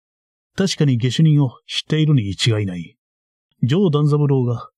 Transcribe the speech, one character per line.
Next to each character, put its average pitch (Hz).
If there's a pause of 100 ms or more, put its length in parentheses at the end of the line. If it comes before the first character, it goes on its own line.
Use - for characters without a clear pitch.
(560)
確 196
か 156
に 127
下 117
手 160
人 147
を 123 (160)
知 -
っ -
て 156
い 156
る 151
に 104
違 107
い -
な 90
い。 82 (640)
ジ 127
ョ 196
ー・ 156
ダ 147
ン -
ザ 147
ブ 147
ロ 135
ー -
が 120